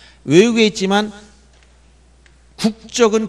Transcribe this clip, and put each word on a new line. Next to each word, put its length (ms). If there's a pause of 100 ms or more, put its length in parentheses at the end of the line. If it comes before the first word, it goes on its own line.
(260)
외국에 420
있지만 440 (1400)
국적은 720